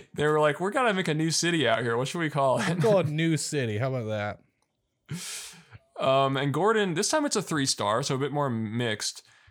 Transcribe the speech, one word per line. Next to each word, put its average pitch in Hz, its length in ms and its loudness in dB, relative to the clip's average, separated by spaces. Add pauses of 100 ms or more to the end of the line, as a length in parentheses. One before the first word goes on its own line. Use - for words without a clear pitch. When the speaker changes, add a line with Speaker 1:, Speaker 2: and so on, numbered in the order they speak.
(140)
Speaker 1:
They 147 120 0
were 151 140 4
like, 151 200 2
"We're 190 100 -2
gonna 240 240 2
make 185 140 -2
a 156 60 0
new 160 180 0
city 165 340 2
out 113 160 4
here. 117 140 0
What 127 100 0
should 170 140 -6
we 156 100 -2
call 139 300 2
it?" 180 200 -2
Speaker 2:
Call 202 200 6
it 156 80 0
New 160 280 0
City. 123 420 -4
How 131 140 -2
about 107 460 -4 (680)
that? - 960 -12
Speaker 1:
Um, 135 320 4
and 139 180 0
Gordon, 196 400 2
this 214 140 0
time 311 180 0
it's - 100 -2
a 202 60 0
three 143 240 -2
star, 110 360 0
so 139 120 -2
a 131 40 -2
bit 139 140 -2
more 143 180 0
mixed. 113 720 -4 (280)